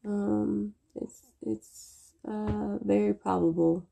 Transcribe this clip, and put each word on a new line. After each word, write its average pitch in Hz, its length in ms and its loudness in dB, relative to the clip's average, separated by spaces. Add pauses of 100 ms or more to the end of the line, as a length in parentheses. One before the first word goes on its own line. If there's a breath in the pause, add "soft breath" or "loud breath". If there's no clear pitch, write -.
um, 208 680 0 (200)
it's, - 280 -10 (200)
it's, - 720 -10 (120)
uh, 214 560 -4
very 202 320 2
probable 170 760 2